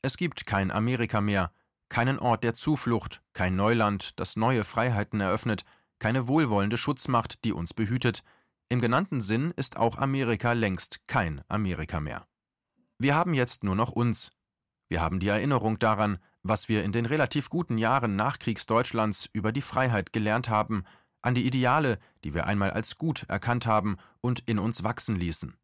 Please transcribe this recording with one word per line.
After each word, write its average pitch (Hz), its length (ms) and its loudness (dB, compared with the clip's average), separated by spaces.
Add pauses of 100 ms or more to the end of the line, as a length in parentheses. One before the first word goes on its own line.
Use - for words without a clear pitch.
Es - 160 -2
gibt 175 260 -4
kein 98 260 2
Amerika 117 520 0
mehr, 98 280 2 (380)
keinen 127 300 0
Ort 117 260 2
der 113 100 2
Zuflucht, - 680 0 (100)
kein 92 240 0
Neuland, 104 600 2
das - 180 -4
neue 113 280 2
Freiheiten 113 560 0
eröffnet, 101 440 0 (340)
keine 120 300 0
wohlwollende 117 480 2
Schutzmacht, - 680 -2
die 107 80 0
uns 85 220 -4
behütet. 113 480 -2 (480)
Im 123 100 2
genannten 131 400 0
Sinn 117 360 0
ist - 200 -6
auch 117 220 0
Amerika 123 540 0
längst 107 540 -2
kein 82 420 -2
Amerika 87 520 -2
mehr. 71 260 -8 (720)
Wir 139 160 2
haben 170 200 2
jetzt 123 300 0
nur 95 100 0
noch 110 160 2
uns. 120 400 0 (580)
Wir 82 120 -2
haben 82 200 0
die 98 80 0
Erinnerung 110 500 0
daran, 104 400 2 (240)
was - 260 0
wir 104 160 2
in 98 80 -2
den 117 140 0
relativ 143 440 0
guten 165 260 -2
Jahren 113 400 2
Nachkriegsdeutschlands 113 1160 0
über 107 200 -2
die 139 100 -2
Freiheit 120 500 0
gelernt 110 360 0
haben, 107 360 0 (360)
an 123 140 0
die 120 120 2
Ideale, 127 520 2 (260)
die - 80 -6
wir 82 140 -2
einmal 98 240 0
als - 260 -2
gut 156 320 -4
erkannt 117 380 -2
haben 104 300 2 (240)
und 123 200 -2
in 110 180 -2
uns 107 240 -2
wachsen 110 340 -2
ließen. 82 480 -4